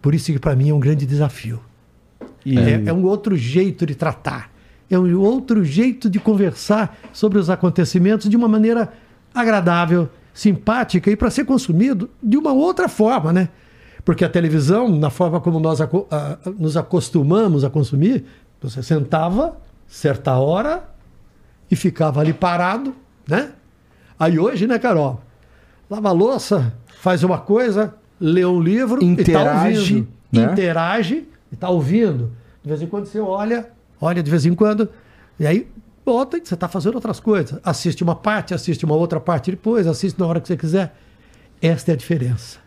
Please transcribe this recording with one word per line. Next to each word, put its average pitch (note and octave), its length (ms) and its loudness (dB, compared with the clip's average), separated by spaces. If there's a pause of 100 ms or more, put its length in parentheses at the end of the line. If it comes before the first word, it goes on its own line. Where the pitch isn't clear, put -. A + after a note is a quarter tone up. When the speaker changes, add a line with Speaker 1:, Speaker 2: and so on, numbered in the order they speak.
Speaker 1:
Por C#3+ 120 2
isso D#3+ 180 -2
que C#3+ 60 0
pra C#3 180 0
mim C3+ 140 2
é D3+ 40 2
um D3 60 2
grande C#3+ 260 0
desafio. B2+ 540 -4 (840)
Speaker 2:
E C3+ 140 0
Speaker 1:
É, A2+ 260 2
é D#3+ 80 0
um F#3 120 0
outro G3+ 300 0
jeito E3 500 0
de C#3+ 100 -6
tratar. C3+ 560 -8 (380)
É F#3 100 2
um F3+ 200 2
outro A3+ 460 2
jeito A3 440 0
de F#3+ 100 0
conversar G3+ 760 0 (160)
sobre G#3 280 2
os E3+ 100 0
acontecimentos F#3 800 2
de G#3 80 2
uma A#3 100 2
maneira A3 440 2 (420)
agradável, F3 760 2 (240)
simpática G#3 760 0
e G#3+ 60 4
pra A3+ 160 0
ser C4+ 140 -2
consumido B3 640 0 (120)
de A#3 160 2
uma D4+ 160 0
outra F4 340 2
forma, G#3+ 460 0
né? F3+ 160 2 (560)
Porque E3+ 180 2
a D#3+ 60 0
televisão, E3+ 600 2
na D3+ 200 2
forma E3+ 320 -2
como E3 180 0
nós D#3 220 0
aco-, D#3 300 -2
a, D3 260 -6 (220)
nos D#3 180 -2
acostumamos E3+ 840 0
a C#3+ 60 0
consumir, D3+ 560 0 (360)
você B2+ 220 -10
sentava F3 760 -2 (300)
certa C3 500 -2
hora G#3+ 480 -2 (840)
e F#3 60 2
ficava D#3 460 -2
ali D#3+ 120 2
parado, F#3 640 -2 (320)
né? A#3+ 240 -2 (680)
Aí D#3+ 220 2
hoje, G#3+ 260 0
né, A#3 140 0
Carol? D#3 420 0 (680)
Lava G#3 200 -4
a F3+ 40 2
louça, F#3+ 600 0 (280)
faz F3+ 220 0
uma F#3 140 0
coisa, G#3+ 560 0 (260)
lê F3+ 260 2
um F3+ 160 2
livro A3 420 2
Speaker 3:
Interage, F3+ 260 4
Speaker 1:
e E3 40 4
tá E3+ 460 2
ouvindo. G3 280 0 (240)
Speaker 3:
né? - 120 4 (100)
Speaker 1:
Interage F#3 760 -2 (240)
e - 60 -14
tá F3+ 120 -6
ouvindo. D#3+ 640 0 (320)
De C#3+ 60 -12
vez D3+ 120 -4
em E3 60 -8
quando G3+ 180 -8
você G#3 140 -10
olha, G#3+ 480 -4 (320)
olha F3 240 -2
de C#3+ 80 -2
vez D#3+ 140 2
em F3 100 4
quando, G#3+ 320 2 (500)
e D#3 80 -2
aí F3+ 220 0 (380)
volta C4 320 0
e E4+ 60 -6
você - 120 -6
tá F3 140 -6
fazendo G3+ 260 -2
outras - 240 -6
coisas. D3 440 0
Assiste E3+ 400 -2
uma E3+ 120 0
parte, G#3 380 -4
assiste E3 320 -4
uma D3+ 100 0
outra E3+ 240 0
parte E3+ 320 -2
depois, A3 340 0
assiste E3+ 320 -2
na F3+ 80 0
hora E3 140 0
que E3 80 -10
você F3+ 100 -2
quiser. E3 380 -2 (640)
Esta E3 300 0
é - 20 2
a C3+ 40 0
diferença. B2 680 -4